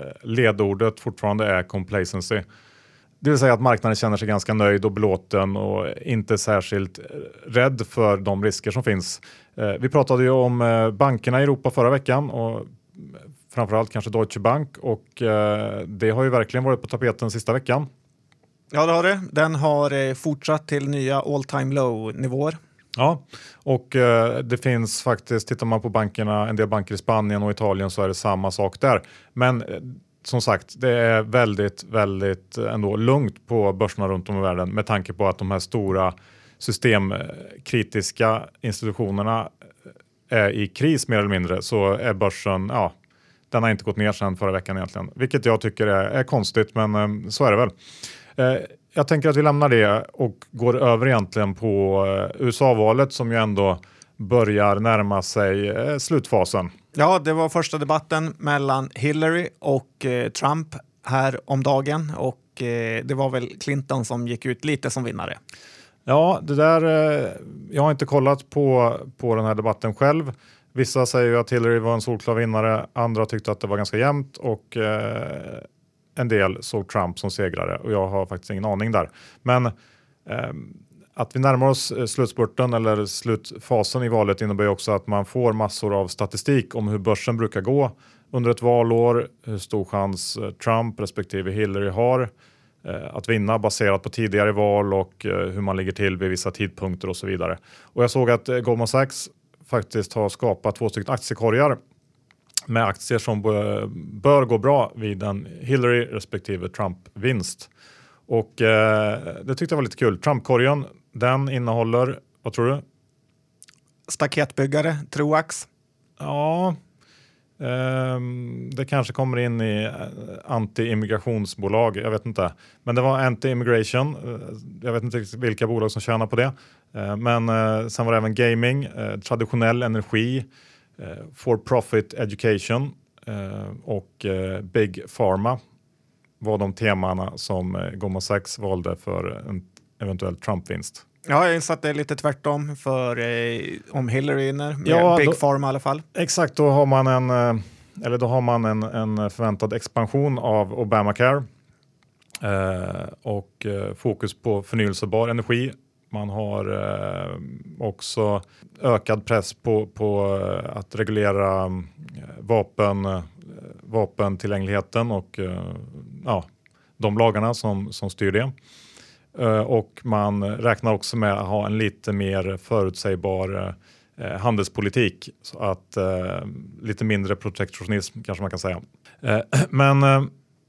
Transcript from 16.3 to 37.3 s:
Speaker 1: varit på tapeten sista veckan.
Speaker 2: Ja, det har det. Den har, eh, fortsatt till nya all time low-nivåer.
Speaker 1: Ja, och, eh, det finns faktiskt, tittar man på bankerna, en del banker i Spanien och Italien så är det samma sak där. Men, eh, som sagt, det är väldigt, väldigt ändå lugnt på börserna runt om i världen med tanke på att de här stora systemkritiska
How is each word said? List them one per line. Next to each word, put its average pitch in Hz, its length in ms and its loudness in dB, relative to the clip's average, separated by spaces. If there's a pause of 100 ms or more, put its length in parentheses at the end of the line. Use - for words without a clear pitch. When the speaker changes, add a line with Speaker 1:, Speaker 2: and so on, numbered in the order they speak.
Speaker 1:
varit 135 180 0
på - 60 -12
tapeten 117 440 -2
sista 113 220 -2
veckan. 135 340 0 (840)
Speaker 2:
Ja, 147 140 2
det 165 60 4
har 170 120 4
det. 190 180 2 (100)
Den 156 240 2
har, 147 380 2
eh, 135 200 0
fortsatt 151 540 -2
till 139 220 -2
nya 139 300 0
all 143 240 -2
time 135 320 -4
low-nivåer. 131 800 -2 (400)
Speaker 1:
Ja, 143 260 2 (400)
och, 131 320 0
eh, 117 440 6
det 123 180 -2
finns 117 440 0
faktiskt, 117 460 -2
tittar 120 180 -4
man 113 160 0
på 117 80 -4
bankerna, 104 600 0
en 110 60 -4
del 107 120 2
banker 104 280 -2
i - 20 -4
Spanien 104 460 0
och 104 80 0
Italien 98 380 -2
så 101 120 -4
är 95 60 2
det 95 60 -2
samma 95 380 0
sak 98 280 -2
där. 123 220 4 (320)
Men, 123 280 2
eh, - 180 -10 (460)
som 120 160 -2
sagt, 107 400 -2
det 127 80 0
är 113 320 4
väldigt, 107 600 0
väldigt 98 760 -2
ändå 107 380 -2
lugnt 123 520 2
på 104 260 2
börserna 98 340 -2
runt 95 220 -4
om 101 80 -2
i 95 40 -2
världen 90 280 0
med 104 160 -2
tanke 98 280 -2
på 98 140 0
att 92 100 0
de 98 140 -4
här 95 80 0
stora 95 540 0 (440)
systemkritiska 110 1900 -2 (180)